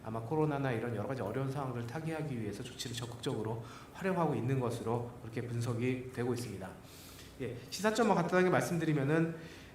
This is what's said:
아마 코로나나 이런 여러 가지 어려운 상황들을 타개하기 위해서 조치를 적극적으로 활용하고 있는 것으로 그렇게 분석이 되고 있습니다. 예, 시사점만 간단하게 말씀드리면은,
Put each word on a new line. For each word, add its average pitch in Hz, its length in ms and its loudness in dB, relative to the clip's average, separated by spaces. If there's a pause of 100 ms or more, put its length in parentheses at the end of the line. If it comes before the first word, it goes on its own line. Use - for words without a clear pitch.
아마 113 160 -4
코로나나 139 520 2
이런 117 240 0
여러 104 100 -2
가지 123 160 -2
어려운 135 280 0
상황들을 127 360 -4
타개하기 156 540 -4
위해서 104 220 -4
조치를 117 340 -8
적극적으로 113 640 -4 (300)
활용하고 170 420 2
있는 127 240 2
것으로 117 520 -2 (120)
그렇게 113 200 -4
분석이 120 720 -2
되고 123 180 0
있습니다. 101 360 -6 (760)
예, 117 140 -6 (140)
시사점만 214 460 4
간단하게 180 340 6
말씀드리면은, 156 840 4 (380)